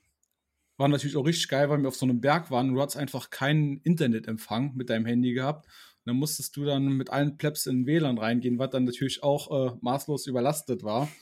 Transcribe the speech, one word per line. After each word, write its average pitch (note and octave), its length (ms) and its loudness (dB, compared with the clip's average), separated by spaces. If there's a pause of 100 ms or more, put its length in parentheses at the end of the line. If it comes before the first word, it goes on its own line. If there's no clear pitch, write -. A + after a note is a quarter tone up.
(760)
War C#3 100 4
natürlich C#3+ 300 2
auch C3 80 0
richtig E3 220 0
geil, C#3 220 2
weil D3 120 2
wir C3+ 60 2
auf B2+ 80 -4
so - 100 -2
einem B2 160 2
Berg D#3 300 2
waren B2+ 180 2
und B2+ 60 0
du C3+ 60 2
hattest C#3+ 160 -4
einfach C3+ 320 -6
keinen D3 520 0
Internetempfang B2 920 0
mit B2+ 140 -6
deinem A2+ 160 0
Handy B2 280 2
gehabt. C#3 320 -2
Und - 400 -20
dann A#2+ 100 -2
musstest C#3+ 400 -4
du C#3+ 100 -4
dann C#3 280 0
mit C3 160 -4
allen D3 280 0
Plebs D3+ 280 -2
in B2+ 160 0
den B2 40 0
W D3+ 140 2
lan C3 180 0
reingehen, A#2+ 420 0
was C3 100 0
dann B2+ 160 2
natürlich B2+ 360 -4
auch, C#3+ 520 0
äh, - 80 -14
maßlos C3+ 440 -2
überlastet B2+ 580 -2
war. A#2 260 -2 (120)